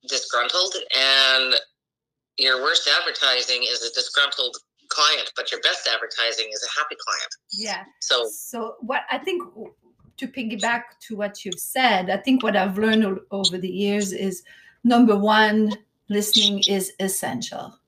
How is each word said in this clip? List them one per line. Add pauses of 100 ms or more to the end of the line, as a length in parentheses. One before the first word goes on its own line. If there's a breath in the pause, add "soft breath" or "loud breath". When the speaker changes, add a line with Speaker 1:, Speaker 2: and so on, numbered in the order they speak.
Speaker 1:
disgruntled. (220)
And (840)
your
worst (120)
advertising
is
a
disgruntled (320)
client,
but
your
best
advertising
is
a
happy
client. (200)
Speaker 2:
Yeah. (160)
Speaker 1:
So
Speaker 2:
So
what
I
think, (120)
w-, (440)
to
piggyback (200)
to
what
you've
said,
I
think
what
I've
learned
o-, (100)
over
the
years
is, (420 loud breath)
number
one, (360)
listening
is
essential.